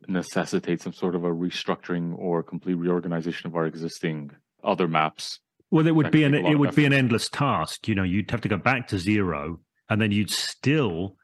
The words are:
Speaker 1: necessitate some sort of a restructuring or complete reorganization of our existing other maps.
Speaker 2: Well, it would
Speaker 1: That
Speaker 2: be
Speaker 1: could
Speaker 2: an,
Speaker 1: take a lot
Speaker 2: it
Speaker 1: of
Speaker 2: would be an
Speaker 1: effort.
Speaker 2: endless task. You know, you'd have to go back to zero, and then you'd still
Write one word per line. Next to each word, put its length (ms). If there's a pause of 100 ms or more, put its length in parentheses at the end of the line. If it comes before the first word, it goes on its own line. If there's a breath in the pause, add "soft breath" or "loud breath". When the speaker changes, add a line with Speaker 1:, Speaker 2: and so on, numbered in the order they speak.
Speaker 1:
necessitate 720
some 120
sort 220
of 100
a 60
restructuring 880
or 240
complete 320
reorganization 720
of 100
our 100
existing 680 (320)
other 240
maps. 500 (320)
Speaker 2:
Well, 160
it 80
would 120
Speaker 1:
That 60
Speaker 2:
be 100
Speaker 1:
could 40
Speaker 2:
an, 60
Speaker 1:
take 80
a 40
lot 60
Speaker 2:
it 40
Speaker 1:
of 60
Speaker 2:
would 140
be 120
an 60
Speaker 1:
effort. 60
Speaker 2:
endless 300
task. 600
You 60
know, 80
you'd 280
have 100
to 80
go 80
back 320
to 100
zero, 640 (280)
and 140
then 80
you'd 200
still 920